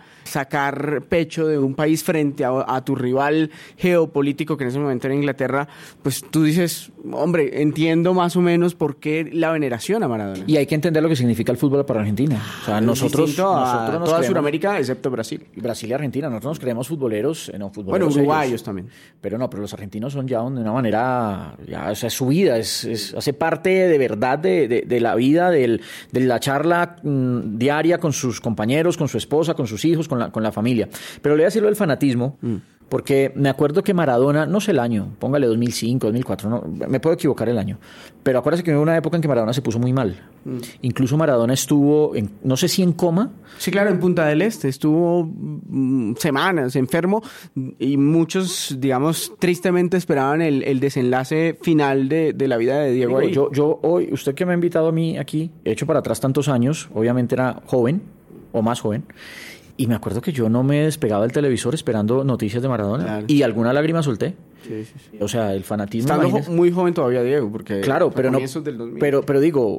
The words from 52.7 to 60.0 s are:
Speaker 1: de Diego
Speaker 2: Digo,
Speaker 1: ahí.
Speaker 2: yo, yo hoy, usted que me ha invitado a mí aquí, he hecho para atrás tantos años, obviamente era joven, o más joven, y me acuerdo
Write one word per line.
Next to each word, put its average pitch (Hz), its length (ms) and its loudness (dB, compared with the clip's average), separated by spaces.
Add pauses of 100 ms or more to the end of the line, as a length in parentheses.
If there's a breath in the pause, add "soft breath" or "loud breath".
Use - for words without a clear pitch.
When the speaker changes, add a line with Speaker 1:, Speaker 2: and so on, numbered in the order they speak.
Speaker 1:
de 139 120 2
Diego 127 280 2
Speaker 2:
Digo, 143 80 4
Speaker 1:
ahí. 190 60 -2
Speaker 2:
yo, 139 180 2
yo 147 300 2
hoy, 170 300 2
usted 139 220 -2
que 180 120 -2
me 180 60 0
ha - 20 0
invitado 170 340 2
a 160 40 0
mí 160 260 -2
aquí, 156 320 -4 (140)
he 104 80 0
hecho 123 140 -4
para 147 120 2
atrás 117 220 -2
tantos 135 280 0
años, 135 460 0
obviamente 120 400 0
era 127 320 -2
joven, 135 360 0 (500)
o 117 100 0
más 117 180 0
joven, 113 240 -4 (760 loud breath)
y 127 60 -2
me 117 80 2
acuerdo 104 260 -4